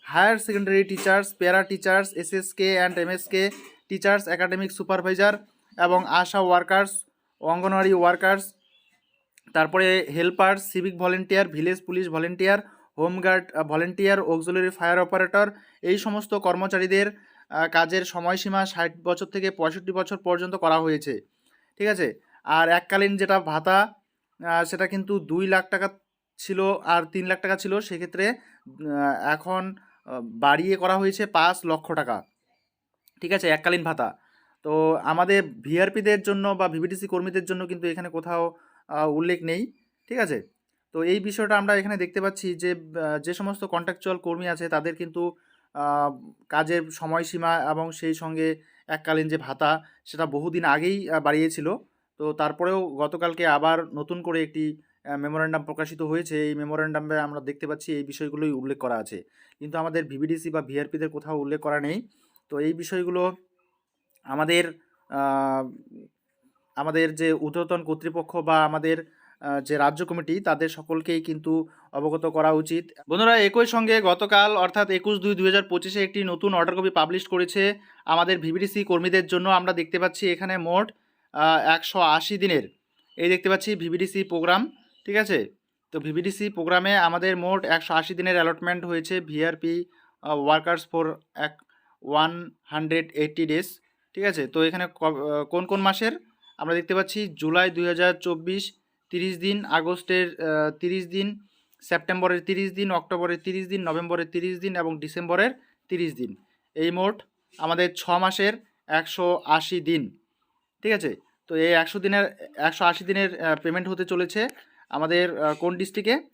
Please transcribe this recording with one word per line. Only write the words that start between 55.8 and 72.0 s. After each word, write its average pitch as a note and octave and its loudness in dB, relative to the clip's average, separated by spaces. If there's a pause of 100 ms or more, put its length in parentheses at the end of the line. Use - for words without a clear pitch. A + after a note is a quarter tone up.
হয়েছে। D#3 -2
এই D3+ -4
মেমোরেন্ডামে D3+ -4
আমরা D3 -6
দেখতে C#3+ -10
পাচ্ছি D3+ -6
এই C#3+ -4
বিষয়গুলোই D3 -6
উল্লেখ C3+ -4
করা B2 -4
আছে, G#2 -8 (360)
কিন্তু D3+ -8
আমাদের D#3+ -2
ভিভিডিসি D#3 -6
বা D#3 -4
ভিআরপিদের D3 -6
কোথাও D3+ -8
উল্লেখ D3 -4
করা D3 -2
নেই। E3+ -6 (420)
তো C#3+ -6
এই D#3 0
বিষয়গুলো F3+ -4 (880)
আমাদের, D#3+ 0 (360)
আহ, C3+ -2 (1040)
আমাদের D#3 0
যে D#3+ 2
ঊর্ধ্বতন E3+ -2
কর্তৃপক্ষ D#3+ -6
বা D#3 4
আমাদের, D#3+ 0 (340)
আহ, C#3+ -4
যে D3 -4
রাজ্য D3+ 2
কমিটি E3+ -4
তাদের D#3+ -2
সকলকেই D#3+ -4
কিন্তু D#3+ -4 (240)
অবগত D#3 -4